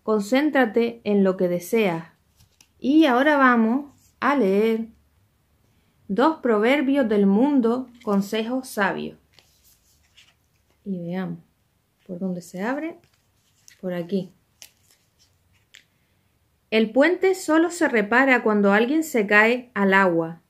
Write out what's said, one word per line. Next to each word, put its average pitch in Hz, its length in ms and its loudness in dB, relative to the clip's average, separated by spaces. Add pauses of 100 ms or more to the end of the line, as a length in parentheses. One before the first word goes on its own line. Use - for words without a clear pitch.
concéntrate 233 1000 0
en 202 200 2
lo 185 120 2
que 185 120 0
deseas." 175 600 -2 (680)
Y 302 280 2
ahora 277 320 2
vamos 254 540 2 (280)
a 262 160 -2
leer 226 540 0 (1160)
dos 254 360 0
proverbios 254 680 0
del 208 160 2
mundo, 247 640 2 (140)
consejos 220 640 -4
sabios. 185 500 -6 (1700)
Y 190 140 -8
veamos 170 400 -10 (640)
por 180 140 -14
dónde 180 240 -8
se - 180 -14
abre. 294 380 -8 (840)
Por 180 140 -8
aquí. 175 360 -6 (2500)
"El 220 220 0
puente 349 420 2
solo 330 380 0
se 320 160 0
repara 240 560 2
cuando 208 300 2
alguien 240 300 0
se 226 220 -2
cae 220 480 2
al 196 220 2
agua." 170 540 0